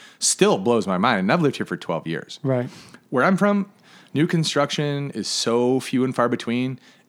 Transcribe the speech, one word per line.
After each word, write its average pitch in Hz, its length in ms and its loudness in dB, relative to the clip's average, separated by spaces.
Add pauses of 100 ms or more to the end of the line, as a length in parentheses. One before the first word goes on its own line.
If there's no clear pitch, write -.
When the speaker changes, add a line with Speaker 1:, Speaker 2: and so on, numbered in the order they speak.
(200)
Speaker 1:
still - 380 2
blows 107 300 2
my 92 100 0
mind. 107 220 2
And 95 120 2
I've 175 100 4
lived 143 160 2
here 104 80 -6
for 87 120 -6
twelve 80 300 -6
years. - 340 -8
Speaker 2:
Right. 127 280 0 (420)
Speaker 1:
Where 127 140 2
I'm 190 120 4
from, 202 320 0 (460)
new 147 100 2
construction 147 880 -2
is 104 160 -8
so 123 520 0
few 123 260 -2
and 131 100 -4
far 120 140 2
between. 123 500 -4 (300)